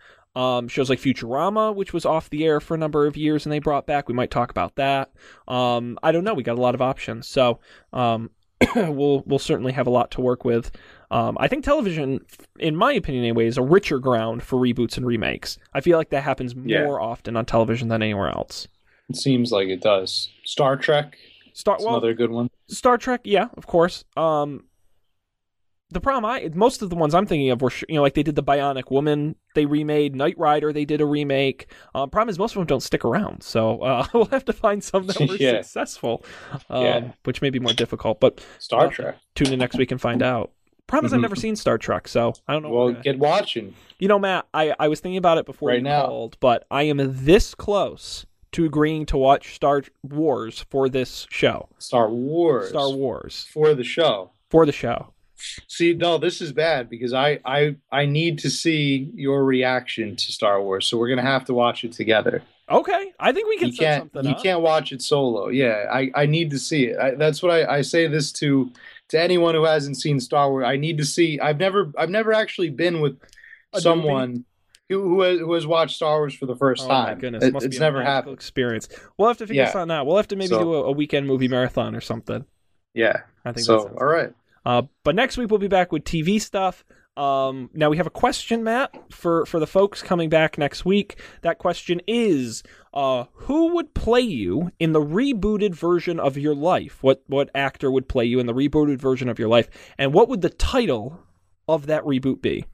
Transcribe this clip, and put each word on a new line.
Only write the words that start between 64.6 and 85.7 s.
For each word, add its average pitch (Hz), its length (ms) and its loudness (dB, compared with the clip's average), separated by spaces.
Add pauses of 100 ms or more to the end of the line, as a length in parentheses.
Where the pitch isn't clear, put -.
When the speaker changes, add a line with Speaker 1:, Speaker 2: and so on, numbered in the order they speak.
Speaker 2:
watch 156 300 2
it 139 100 -10
solo. 120 460 0
Yeah, 117 440 0
I, 131 220 0
I 147 120 2
need 160 240 0
to 139 80 -4
see 143 280 0
it. - 120 -2
I, 131 180 0
that's 151 260 0
what 180 100 2
I, 147 260 2
I 143 40 2
say 165 240 2
this 147 280 -2
to, 139 360 2 (380)
to 156 120 2
anyone 170 340 4
who 156 100 4
hasn't 143 340 2
seen 147 200 0
Star 143 300 2
Wars. 131 180 0
I 135 100 0
need 156 220 -2
to 151 60 0
see. 156 360 0
I've 147 180 0
never, 190 400 0
I've 165 100 0
never 220 240 0
actually 208 380 -2
been 165 320 0
with 139 100 0
Speaker 1:
A - 640 -16
movie? 180 60 -4
Speaker 2:
someone 139 640 2 (440)
who, 196 140 -2
who 185 200 2
has, 180 180 2
who 165 120 -4
has 165 140 0
watched 165 300 2
Star 156 240 2
Wars 143 140 -2
for 139 120 -8
the 156 100 -4
first 131 280 2
Speaker 1:
Oh, - 40 -6
my 131 180 2
Speaker 2:
time. 90 120 -6
Speaker 1:
goodness. 120 260 -4
Speaker 2:
It, 131 80 4
Speaker 1:
Must 135 140 -2
Speaker 2:
it's 131 80 -6
Speaker 1:
be 123 40 -6
a - 20 -2
Speaker 2:
never 151 180 2
Speaker 1:
magical 139 160 0
Speaker 2:
happened. 135 200 -4
Speaker 1:
experience. 120 540 -6 (300)
We'll 214 100 4
have 240 100 2
to 220 80 -12
figure 262 180 2
Speaker 2:
Yeah. 214 80 0
Speaker 1:
something 170 220 -4
out. 143 120 -2
We'll 165 100 4
have 208 120 2
to 202 80 -6
maybe 190 120 -4
Speaker 2:
So - 140 2
Speaker 1:
do 165 120 0
a, 143 100 0
a 139 80 0
weekend 143 340 -2
movie 131 220 2
marathon 123 460 -2
or 117 60 -8
something. 113 460 -8 (480)
Speaker 2:
Yeah. 113 240 2 (260)
Speaker 1:
I 123 80 -8
think 117 140 -6
Speaker 2:
So, 113 100 6
Speaker 1:
that 107 120 2
sounds 101 120 -14
Speaker 2:
all 131 60 0
right. 156 260 0 (340)
Speaker 1:
Uh, 123 140 2 (220)
but 151 120 2
next 247 220 0
week 240 140 -2
we'll 208 100 4
be 196 80 -2
back 185 240 2